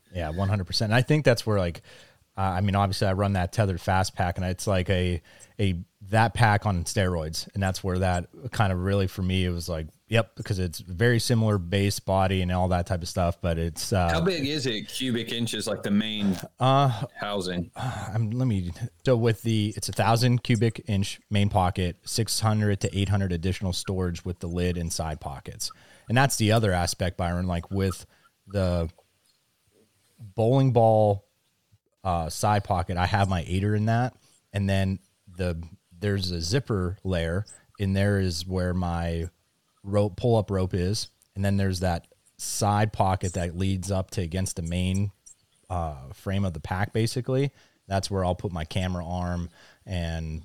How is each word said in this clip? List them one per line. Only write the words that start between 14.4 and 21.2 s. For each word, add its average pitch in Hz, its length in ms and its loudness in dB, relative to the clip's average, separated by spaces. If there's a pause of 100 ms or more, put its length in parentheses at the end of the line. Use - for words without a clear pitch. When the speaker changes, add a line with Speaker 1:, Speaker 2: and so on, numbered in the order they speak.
Speaker 2:
is 147 180 -4
it, 107 240 -4
cubic 117 440 -4
inches, 113 340 -4
like, 101 160 -4
the 104 80 -2
main 104 440 0 (240)
Speaker 1:
Uh, 131 460 2 (160)
Speaker 2:
housing? 90 520 -4
Speaker 1:
<sighs> - 40 -16
I'm, 113 540 -4
let 123 180 0
me, 90 240 0 (320)
so 127 120 4
with 113 260 2
the, 110 340 0
it's - 140 -8
a - 20 -6
thousand 117 500 4
cubic 117 440 2
inch 101 420 -2